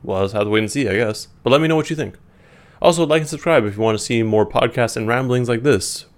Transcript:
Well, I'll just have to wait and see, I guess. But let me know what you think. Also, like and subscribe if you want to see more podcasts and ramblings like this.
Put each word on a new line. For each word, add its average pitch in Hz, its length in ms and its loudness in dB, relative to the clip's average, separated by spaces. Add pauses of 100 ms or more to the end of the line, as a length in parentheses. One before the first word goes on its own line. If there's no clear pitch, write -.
Well, 95 160 -4
I'll 98 60 2
just 98 100 -6
have 104 100 0
to 104 60 -4
wait 107 100 2
and 107 100 -4
see, 135 180 -2
I 92 60 -2
guess. 107 340 -2 (140)
But 120 80 0
let 143 120 6
me 160 60 0
know 160 80 2
what 156 120 -2
you 160 80 -4
think. 147 220 -8 (640)
Also, 170 260 4
like 156 160 2
and 147 60 -8
subscribe 151 360 0
if 101 120 -6
you 107 60 -2
want 110 160 2
to - 60 -6
see 117 180 0
more 107 260 2
podcasts 117 480 -2
and 110 120 -4
ramblings 123 400 0
like 117 140 -2
this. 127 440 0 (120)